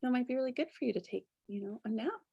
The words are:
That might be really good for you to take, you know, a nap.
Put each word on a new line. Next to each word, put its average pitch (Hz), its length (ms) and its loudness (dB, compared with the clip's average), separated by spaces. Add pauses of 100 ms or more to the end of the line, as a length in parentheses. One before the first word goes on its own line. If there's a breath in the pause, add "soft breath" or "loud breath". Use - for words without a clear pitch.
That 254 100 2
might 247 160 4
be 254 80 0
really 262 160 2
good 277 200 -2
for - 140 -4
you 226 80 2
to 180 80 2
take, 190 240 -6 (220)
you 202 160 -4
know, 202 220 -6
a 220 40 -2
nap. 226 320 0 (120)